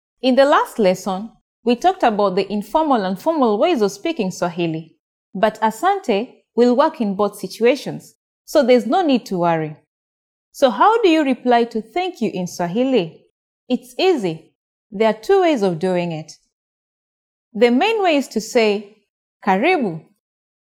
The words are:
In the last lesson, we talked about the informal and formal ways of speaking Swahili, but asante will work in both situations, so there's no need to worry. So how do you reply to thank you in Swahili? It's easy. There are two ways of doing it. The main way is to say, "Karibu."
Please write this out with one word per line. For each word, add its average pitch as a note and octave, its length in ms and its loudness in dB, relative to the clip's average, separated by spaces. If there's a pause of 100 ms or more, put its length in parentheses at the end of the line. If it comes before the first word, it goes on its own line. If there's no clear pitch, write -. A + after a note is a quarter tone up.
(200)
In B3+ 160 2
the C4+ 80 6
last F4 340 2
lesson, F#3+ 540 -2 (320)
we A#3+ 100 0
talked F4+ 280 0
about G3+ 340 0
the G3 160 -2
informal B3+ 500 -2
and F#3 160 -4
formal C4 400 0
ways D#4 220 0
of G3 120 0
speaking A#3 380 -6
Swahili, E3+ 680 -6 (360)
but G#3+ 280 -2
asante B3 840 -4 (100)
will B3 220 2
work D#4 240 0
in G3+ 140 -2
both G3+ 240 -2
situations, G3 760 -4 (300)
so D#4 180 2
there's A#3+ 240 4
no D#4 140 0
need C#4+ 240 0
to F#3+ 140 -6
worry. D#3+ 360 -2 (760)
So - 160 2
how F4+ 320 2
do G#4+ 80 4
you D#4+ 160 2
reply A#3+ 400 0
to A#3 160 -6
thank F4+ 400 -6
you G#3 140 -2
in F3+ 120 -6
Swahili? F#3 800 -4 (420)
It's B3 300 -6
easy. A#3 560 -2 (360)
There G#3+ 180 0
are G#3+ 100 -2
two G4 220 2
ways D#4 220 2
of F3+ 160 0
doing F3 340 -2
it. D#3 200 -12 (1200)
The A#3 160 4
main G4+ 320 2
way E4+ 140 2
is C4+ 120 -2
to - 120 -6
say, G#3+ 580 -2 (440)
"Karibu." G#3 600 0 (640)